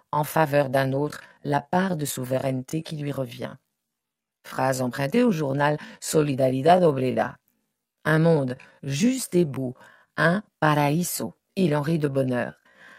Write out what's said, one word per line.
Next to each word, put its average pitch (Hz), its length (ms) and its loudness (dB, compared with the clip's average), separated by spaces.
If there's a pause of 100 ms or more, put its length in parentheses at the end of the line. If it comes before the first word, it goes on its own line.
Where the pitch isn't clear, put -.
(120)
en 156 100 0
faveur 143 480 0
d'un 135 220 0
autre 147 280 -4 (220)
la 143 180 0
part 185 360 -2
de 151 80 -4
souveraineté 131 800 -4
qui 160 140 -10
lui 143 140 -6
revient. 131 460 -8 (880)
Phrase 131 360 -2
empruntée 139 440 0
au 233 80 4
journal 147 440 0 (240)
Solidaridad 143 840 2
Obrera. 127 520 0 (680)
Un 156 160 4
monde 147 360 2 (280)
juste 196 500 -2
et 175 100 4
beau, 131 300 -6 (420)
un 170 280 2 (160)
paraíso. 151 760 0 (220)
Il 170 180 2
en 147 80 0
rit 160 160 0
de 147 100 0
bonheur. 131 460 -2 (440)